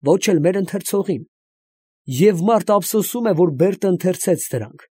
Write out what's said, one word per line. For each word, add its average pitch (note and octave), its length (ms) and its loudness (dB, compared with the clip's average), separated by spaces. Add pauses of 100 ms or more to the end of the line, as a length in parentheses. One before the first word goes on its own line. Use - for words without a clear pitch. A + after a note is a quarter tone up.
ոչ E3 220 2
էլ F#3 160 2
մեր F#3 180 2
ընթերցողին, F#3+ 640 -4 (840)
և E3+ 320 2
մարդ G#3+ 320 0
ափսոսում A3 560 0
է, G3+ 60 2
որ E3 180 2
Բերտը F#3+ 360 0
ընթերցեց F3+ 600 -2
դրանք։ A2 360 -10 (120)